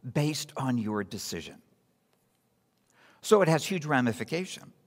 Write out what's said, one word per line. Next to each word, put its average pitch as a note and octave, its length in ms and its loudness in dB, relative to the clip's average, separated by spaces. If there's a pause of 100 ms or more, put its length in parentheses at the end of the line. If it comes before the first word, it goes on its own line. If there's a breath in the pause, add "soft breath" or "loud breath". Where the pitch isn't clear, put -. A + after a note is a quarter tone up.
(120)
based D3 460 -2
on C3 180 0
your G#2+ 260 -2
decision. E2+ 540 -10 (1700 soft breath)
So G#3+ 180 6
it E3+ 80 6
has D#3+ 160 4
huge F3 220 -4
ramification. C#3 840 -2 (160)